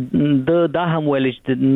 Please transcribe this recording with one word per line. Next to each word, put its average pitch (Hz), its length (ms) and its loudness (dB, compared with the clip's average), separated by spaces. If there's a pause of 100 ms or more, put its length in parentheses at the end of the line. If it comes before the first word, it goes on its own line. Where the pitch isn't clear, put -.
(480)
د، 170 240 2
دا 165 120 -2
هم 160 240 -2
ویلي 135 240 0
چې - 160 -14
د 131 140 0 (140)